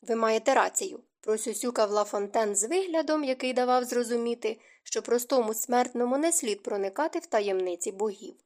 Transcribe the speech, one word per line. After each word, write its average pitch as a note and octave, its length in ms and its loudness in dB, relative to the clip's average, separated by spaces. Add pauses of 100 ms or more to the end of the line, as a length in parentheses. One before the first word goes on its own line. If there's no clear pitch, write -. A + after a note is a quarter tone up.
Ви A3+ 120 -2
маєте A3+ 400 4
рацію, F#3+ 460 0 (200)
просюсюкав A3 680 0
Ла G#3 140 2
Фонтен G#3 520 -2
з G#3 80 0
виглядом, D#4 600 0
який B3+ 280 -2
давав B3 320 2
зрозуміти, A#3 760 -2 (220)
що - 200 -6
простому A#3+ 520 2
смертному B3 640 0
не E4 140 2
слід G#3+ 300 -2
проникати G#3 560 -2
в - 80 -10
таємниці F#3+ 680 0
богів. G3+ 420 -6 (120)